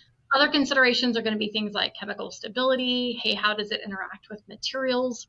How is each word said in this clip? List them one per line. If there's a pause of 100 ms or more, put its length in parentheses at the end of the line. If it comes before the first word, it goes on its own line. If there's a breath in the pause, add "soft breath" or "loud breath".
(360 loud breath)
Other
considerations
are
gonna
be
things
like
chemical
stability.
Hey,
how
does
it
interact
with
materials,